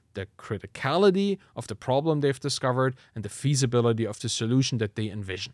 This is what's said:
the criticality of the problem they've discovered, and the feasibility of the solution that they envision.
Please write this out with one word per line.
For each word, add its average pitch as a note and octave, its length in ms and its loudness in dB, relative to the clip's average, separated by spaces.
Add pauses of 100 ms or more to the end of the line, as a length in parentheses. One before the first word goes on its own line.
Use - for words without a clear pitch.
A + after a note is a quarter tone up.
(140)
the G2 120 -8 (120)
criticality F#3 1000 2 (180)
of - 100 -8
the G#2+ 80 -6
problem D3 460 0
they've C#3 180 2
discovered, C3 560 0 (200)
and G#2+ 100 -8
the G2+ 40 -6
feasibility A#2+ 760 2
of G#2 140 -8
the A#2+ 80 -6
solution B2 500 0
that G#2+ 160 -2
they G#2+ 140 -2
envision. F#2+ 460 -8